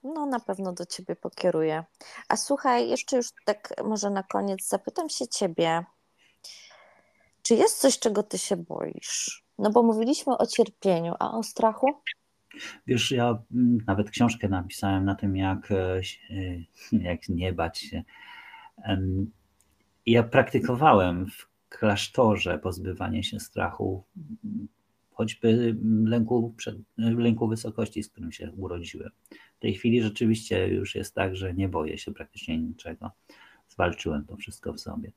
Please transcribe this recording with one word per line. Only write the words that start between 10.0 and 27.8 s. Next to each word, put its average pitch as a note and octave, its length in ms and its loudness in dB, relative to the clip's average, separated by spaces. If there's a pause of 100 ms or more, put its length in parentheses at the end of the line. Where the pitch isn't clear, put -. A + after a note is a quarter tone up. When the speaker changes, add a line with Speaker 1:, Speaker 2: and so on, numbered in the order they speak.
Speaker 1:
o A#3 100 2
cierpieniu, F3 720 0
a - 180 -2
o A3+ 60 -4
strachu? A3 440 0 (1000)
Speaker 2:
Wiesz, B2 240 2
ja, A#2+ 400 2
mm, A#2+ 260 4 (100)
nawet G2+ 240 0
książkę A2+ 380 2
napisałem F#2+ 560 0
na G2 100 2
tym, G2 220 0
jak, F#2+ 340 0
e, F#2 320 0
się, - 160 -10 (720)
e, A#2 40 4
jak F2 320 -2
nie F2+ 240 -2
bać E2 260 -4
się. - 240 -10 (800)
Em, F#2+ 480 -2 (760)
ja A2+ 180 6
praktykowałem A2+ 1040 4
w - 200 -16 (220)
klasztorze G2+ 880 2
pozbywanie F#2 640 -4
się - 160 -6
strachu, F#2+ 640 -4 (1080)
choćby A#2 640 2 (300)
lęku A#2 520 2
przed, G#2+ 180 -10 (220)
lęku A#2 500 2
wysokości, A2+ 560 -4